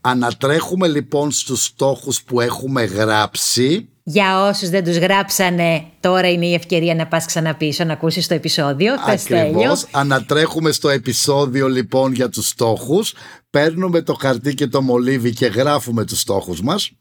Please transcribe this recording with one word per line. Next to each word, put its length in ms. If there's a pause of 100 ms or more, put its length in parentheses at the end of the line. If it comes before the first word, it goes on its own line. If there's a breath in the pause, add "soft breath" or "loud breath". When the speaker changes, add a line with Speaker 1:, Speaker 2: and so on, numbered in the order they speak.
Speaker 1:
Ανατρέχουμε 880
λοιπόν 420
στους 340
στόχους 580
που 180
έχουμε 440
γράψει. 1040 (140)
Speaker 2:
Για 460
όσους 200
δεν 160
τους 120
γράψανε, 880 (160)
τώρα 300
είναι 160
η 80
ευκαιρία 400
να 120
πας 200
ξαναπίσω, 580
να 80
ακούσεις 340
το 80
επεισόδιο. 600 (120)
Πες, 140
Στέλιο. 220 (160)
Speaker 1:
Ακριβώς. 320
Ανατρέχουμε 840
στο 160
επεισόδιο 800
λοιπόν 440
για 160
τους 200
στόχους. 680 (360 loud breath)
Παίρνουμε 520
το 120
χαρτί 400
και 120
το 160
μολύβι 500
και 140
γράφουμε 580
τους 160
στόχους 420
μας. 280 (100)